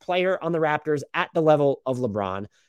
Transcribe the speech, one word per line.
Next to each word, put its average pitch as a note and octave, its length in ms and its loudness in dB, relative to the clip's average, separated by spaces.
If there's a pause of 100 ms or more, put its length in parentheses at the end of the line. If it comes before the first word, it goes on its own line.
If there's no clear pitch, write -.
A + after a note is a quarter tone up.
player F3+ 400 0
on E3 100 -4
the E3 80 -2
Raptors D3+ 440 0 (100)
at E3+ 200 -2
the E3+ 80 0
level D3 440 4
of B2+ 120 -2
LeBron. G2+ 500 -4 (220)